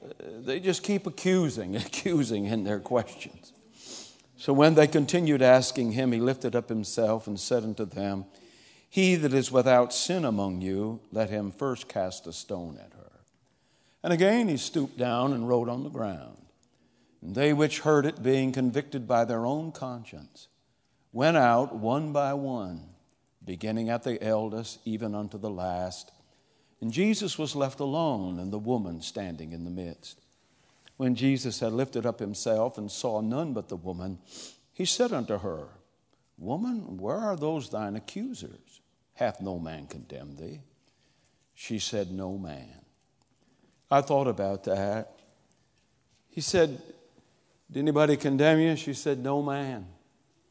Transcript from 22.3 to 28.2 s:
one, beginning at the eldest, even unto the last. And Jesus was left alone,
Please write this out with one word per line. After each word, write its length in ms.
one, 540
beginning 440
at 140
the 200
eldest, 640
even 300
unto 240
the 120
last. 600
And 120
Jesus 460
was 180
left 220
alone, 600